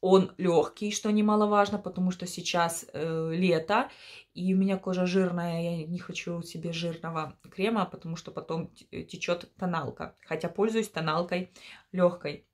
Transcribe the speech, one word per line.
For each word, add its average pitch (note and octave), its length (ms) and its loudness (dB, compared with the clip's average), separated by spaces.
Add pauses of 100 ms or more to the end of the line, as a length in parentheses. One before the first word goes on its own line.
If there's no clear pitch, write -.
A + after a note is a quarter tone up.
он F#3 300 8
легкий, E3+ 540 2
что G#3+ 200 -2
немаловажно, G#3 680 4
потому F#3 320 -2
что F3+ 160 -6
сейчас, E3+ 680 -2
э, D#3+ 400 -2
лето, F3 560 2 (460)
и F#3 180 0
у F#3+ 40 4
меня F#3+ 200 2
кожа F#3 300 0
жирная, F3 720 0
я D#3 80 -8
не F3 100 -4
хочу E3+ 460 -8
себе E3+ 300 -8
жирного E3 680 -6 (100)
крема, G#3 360 0
потому E3 300 -10
что - 140 -12
потом D#3+ 380 -6
т-, - 340 -14
течет F3 560 -6
тоналка. E3 580 -6 (120)
Хотя D#3+ 200 -4
пользуюсь A3 420 0
тоналкой F3 600 -2 (420)
легкой. F3 640 0